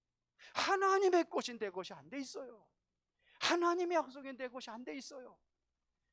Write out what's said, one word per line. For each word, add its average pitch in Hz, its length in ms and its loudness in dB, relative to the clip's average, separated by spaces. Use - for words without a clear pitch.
하나님의 381 760 4
것이 247 280 -4
내 208 120 -4
것이 185 240 -8
안 151 160 -18
돼 262 100 -8
있어요. 254 480 -10
하나님의 349 580 2
약속이 269 360 -4
내 254 140 -8
것이 247 220 -10
안 233 140 -12
돼 302 120 -8
있어요. 254 420 -12